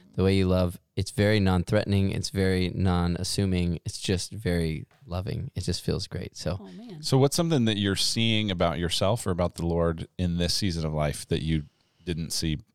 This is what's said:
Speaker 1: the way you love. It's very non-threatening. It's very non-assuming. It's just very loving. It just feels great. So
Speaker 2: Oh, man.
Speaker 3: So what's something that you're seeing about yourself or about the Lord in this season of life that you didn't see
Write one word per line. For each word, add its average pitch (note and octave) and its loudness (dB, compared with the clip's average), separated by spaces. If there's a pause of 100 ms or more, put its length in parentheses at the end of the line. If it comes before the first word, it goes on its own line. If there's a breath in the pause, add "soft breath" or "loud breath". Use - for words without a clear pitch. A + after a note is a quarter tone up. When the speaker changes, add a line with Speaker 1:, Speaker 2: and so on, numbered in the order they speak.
(160 loud breath)
Speaker 1:
the F#2 2
way F#2+ 6
you F#2+ 4
love. F#2 2 (160)
It's G2 -4
very G#2 4
non-threatening. G2 2
It's E2 -4
very F#2+ 0
non-assuming. F2+ 0
It's - -8
just - -2
very E2+ -2 (220)
loving. F2+ -6
It G2 -6
just - -4
feels D#2 -2
great. - -10
So - -6
Speaker 2:
Oh, - -16
man. F#3+ -16
Speaker 3:
So - 2
what's C#3 4
something D#3+ 2
that A2 2
you're G2 2
seeing A2 2
about E2+ 0
yourself F#2+ 0
or G2+ 0
about F2 0
the E2+ -4
Lord E2+ 0 (120)
in F2 0
this F2 0
season E2+ -2
of D#2 -2
life D2+ -2
that C2+ -2
you D#2 0 (400)
didn't E2+ -4
see D#2+ -2 (160)